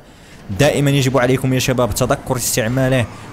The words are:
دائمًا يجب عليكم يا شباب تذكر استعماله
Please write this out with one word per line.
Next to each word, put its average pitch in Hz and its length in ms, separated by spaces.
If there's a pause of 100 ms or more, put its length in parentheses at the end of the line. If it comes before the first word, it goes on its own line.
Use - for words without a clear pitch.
(600)
دائمًا 139 300
يجب 135 280
عليكم 131 360
يا 131 40
شباب 120 360
تذكر 131 420
استعماله 127 720 (260)